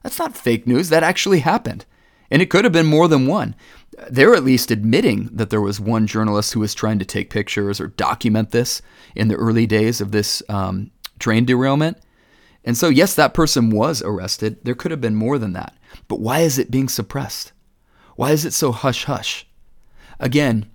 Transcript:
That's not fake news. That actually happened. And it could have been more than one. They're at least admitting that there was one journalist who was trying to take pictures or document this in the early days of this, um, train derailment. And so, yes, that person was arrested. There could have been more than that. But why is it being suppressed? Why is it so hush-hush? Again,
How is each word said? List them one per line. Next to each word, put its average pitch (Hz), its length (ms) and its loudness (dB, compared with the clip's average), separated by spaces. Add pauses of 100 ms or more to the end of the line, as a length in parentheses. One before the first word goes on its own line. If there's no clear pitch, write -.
That's - 160 -8
not 330 180 -6
fake - 300 -2
news. 151 220 0
That 160 140 4
actually 185 360 2
happened. - 460 -2 (440)
And 151 120 4
it 190 80 0
could 196 140 4
have 214 100 4
been 165 140 4
more 156 200 6
than 135 200 4
one. 139 280 -2 (540)
They're 143 260 6
at 151 80 2
least 131 260 2
admitting 110 640 2
that 104 180 -4
there 107 120 0
was 101 180 -2
one 110 260 0
journalist 104 480 -2
who 113 60 -2
was 107 160 -2
trying 110 240 -2
to 95 60 -4
take 95 240 -6
pictures 101 500 -4
or - 80 -6
document 107 640 -2
this 120 300 -2 (340)
in 113 140 0
the 104 60 0
early 113 300 2
days 107 360 0
of 101 100 -6
this, 104 380 -2
um, 95 420 -6 (260)
train 117 280 2
derailment. 135 520 0 (680)
And 120 120 -2
so, 170 140 2
yes, 160 240 4
that 147 220 2
person 143 340 2
was 113 320 0
arrested. 101 640 -6
There 120 100 -4
could 165 160 -8
have 156 100 -6
been 113 160 -2
more 117 220 0
than 104 160 -4
that. - 240 -12 (300)
But - 120 -6
why 131 200 -2
is 156 180 2
it - 140 -2
being 131 180 0
suppressed? - 640 -8 (640)
Why 139 160 0
is 151 120 2
it 165 100 -6
so 139 180 0
hush-hush? - 760 -6 (720)
Again, 123 560 0